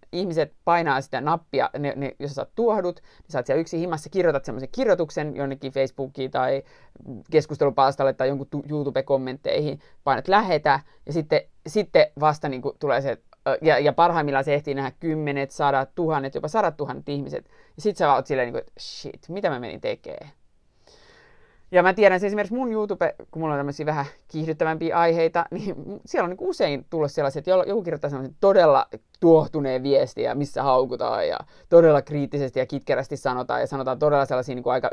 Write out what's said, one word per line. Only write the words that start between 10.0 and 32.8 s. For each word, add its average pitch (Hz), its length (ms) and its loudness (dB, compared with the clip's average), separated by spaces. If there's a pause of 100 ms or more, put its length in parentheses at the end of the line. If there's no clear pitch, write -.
painat 135 240 0
lähetä, 175 520 2 (260)
ja 143 80 -8
sitten, 156 280 2 (260)
sitten 165 400 4 (120)
vasta, 151 300 0
niinku, 131 300 -6
tulee 139 220 0
se, 131 160 -4 (300)
ö, 135 140 0
ja, 147 180 4
ja 147 140 2
parhaimmillaan 151 520 2
se 151 80 0
ehtii 143 200 -2
nähdä 135 260 -4
kymmenet, 147 520 -4
sadat, 139 440 0
tuhannet, 156 400 -2
jopa 151 120 -6
sadat 160 300 0
tuhannet 139 320 -8
ihmiset. 143 400 -8 (260)
Ja 151 60 -18
sit 208 160 -2
sä 147 160 4
oot 131 140 0
silleen, 131 180 0
niinku, 120 120 -6
että - 220 -10
shit, - 500 -16
mitä 190 200 -4
mä 131 100 -4
menin 113 220 -12
tekee? - 480 -8 (1400)
Ja 180 120 6
mä 185 100 4
tiedän 185 260 6
se 202 80 -2
esimerkiksi 208 280 -4
mun 254 160 -4
YouTube, 202 440 -2 (160)
kun 160 100 -8
mulla 156 120 -2
on 143 60 -2
tämmösiä 143 260 -6
vähän 151 200 -2 (220)
kiihdyttävämpiä 160 720 -2
aiheita, 170 540 2
niin 196 260 -8
m-, - 280 -14
siellä 277 180 -2
on, 175 60 -2
niinku, 262 200 -6
usein 151 400 -2
tullut 156 220 -2
sellaiset, 143 280 -2
että 156 100 -8
jolla-, 185 180 4
joku 202 160 -2
kirjoittaa 151 260 -6
semmoisen 131 300 -10
todella 175 480 6 (320)
tuohtuneen 151 640 4
viestiä, 135 520 0
missä 135 280 -4
haukutaan 123 640 0
ja - 120 -2 (300)
todella 160 320 8
kriittisesti 143 580 -4
ja 131 60 0
kitkerästi 135 520 -4